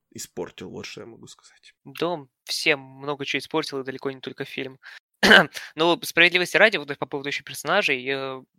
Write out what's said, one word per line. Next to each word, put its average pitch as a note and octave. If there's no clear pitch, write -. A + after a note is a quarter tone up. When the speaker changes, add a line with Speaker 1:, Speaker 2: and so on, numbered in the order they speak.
Speaker 1:
испортил, -
вот G2
что -
я G#2
могу A2+
сказать. -
Speaker 2:
Да, C#3
он D3+
всем -
много C3+
чего C#3+
испортил, C#3+
и B2+
далеко C3
не C3
только C3
фильм. C3
<clears throat> G3
Но D#3+
справедливости E3+
ради, G3+
вот C#3+
по D3
поводу C#3
еще C#3
персонажей, C#3
э, C3+